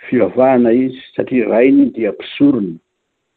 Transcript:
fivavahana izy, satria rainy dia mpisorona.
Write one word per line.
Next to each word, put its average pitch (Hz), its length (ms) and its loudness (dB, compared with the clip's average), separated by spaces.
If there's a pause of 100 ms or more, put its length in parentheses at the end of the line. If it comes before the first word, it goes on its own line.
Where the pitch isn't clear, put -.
fivavahana 120 680 2
izy, 127 280 -2 (160)
satria 120 320 -2
rainy 131 460 2
dia 107 180 -4
mpisorona. 110 680 -2 (580)